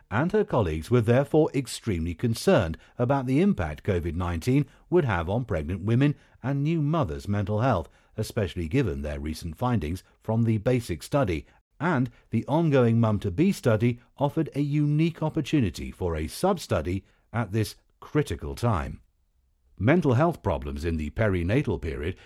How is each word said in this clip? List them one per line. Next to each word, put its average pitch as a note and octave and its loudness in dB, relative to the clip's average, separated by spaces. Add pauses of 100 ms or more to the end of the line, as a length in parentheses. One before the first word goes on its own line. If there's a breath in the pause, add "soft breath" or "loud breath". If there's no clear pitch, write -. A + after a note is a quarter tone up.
(100)
and D3+ 0
her G#3+ 2
colleagues E2 0
were A#2+ 4
therefore C#3 4
extremely F2+ -4
concerned A#2 0 (200 soft breath)
about B2+ 0
the C3+ 2
impact F2+ -2
covid E2+ -2
nineteen F2+ 0 (240 soft breath)
would E3+ 4
have E2+ 0
on A#2 -2
pregnant E2 -4
women B2 4 (280 soft breath)
and C#3 -2
new D#3+ 0
mothers' A2 -2
mental G#2 0
health, A2 2 (260 soft breath)
especially F#2 -4
given E2 0
their D2 -6
recent D#2 -8
findings F#2 -2 (180 soft breath)
from A2+ 0
the A2 2
basic A#2 0
study, F#2 0 (360 soft breath)
and C#3 0 (220 soft breath)
the A#2 0
ongoing C3 4
Mum G#2+ 4
to G#2 -4
Be D#3+ 2
study A#2 2 (200 loud breath)
offered D3 0
a C#3 -2
unique D3 0
opportunity C#3+ 0
for E2+ -4
a D#2 -2
sub-study G2 -2 (280)
at G#2+ -4
this G#2 -2 (240)
critical E2+ -4
time. D#2 -2 (800)
Mental C#3+ 4
health D#3 0
problems C#2+ -4
in E2 -2
the D2+ -4
perinatal G2 0
period D#2 -6 (120 soft breath)